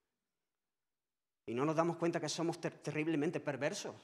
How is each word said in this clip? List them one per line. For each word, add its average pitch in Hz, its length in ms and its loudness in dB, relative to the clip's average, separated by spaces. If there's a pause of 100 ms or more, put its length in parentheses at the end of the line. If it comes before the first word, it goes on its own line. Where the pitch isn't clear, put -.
(1400)
Y 113 100 -4
no 127 100 2
nos 156 120 2
damos 165 200 4
cuenta 170 240 0
que 156 80 -2
somos 170 320 -2
ter-, - 180 -4
terriblemente 156 640 0
perversos 147 640 -2